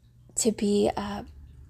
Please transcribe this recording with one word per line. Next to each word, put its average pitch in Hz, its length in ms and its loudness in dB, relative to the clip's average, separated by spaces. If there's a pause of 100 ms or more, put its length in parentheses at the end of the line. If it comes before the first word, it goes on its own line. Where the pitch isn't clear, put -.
(360)
to - 160 2
be 208 440 2
a 208 300 -6 (440)